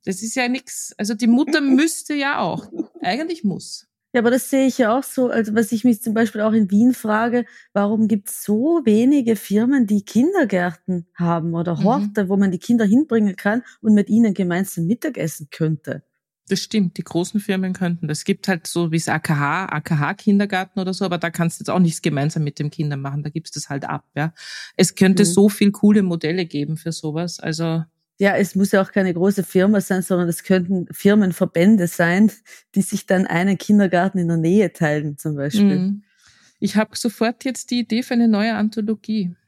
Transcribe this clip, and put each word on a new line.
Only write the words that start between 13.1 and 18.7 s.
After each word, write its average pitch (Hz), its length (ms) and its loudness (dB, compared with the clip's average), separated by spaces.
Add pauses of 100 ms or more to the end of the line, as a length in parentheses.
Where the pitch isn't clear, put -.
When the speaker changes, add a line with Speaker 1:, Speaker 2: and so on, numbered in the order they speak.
Speaker 2:
kann 220 260 -2 (180)
und 214 140 4
mit 202 140 4
ihnen 220 260 2
gemeinsam 175 520 -2
Mittag 247 300 -4
essen 156 340 -8
könnte? 156 520 -4 (460)
Speaker 1:
Das 190 120 -2
stimmt, 196 360 -2
die 170 80 -10
großen 185 360 -4
Firmen 190 340 -4
könnten. 170 340 -4
Es 151 160 -6
gibt - 240 -4
halt 180 180 -2
so 175 240 -2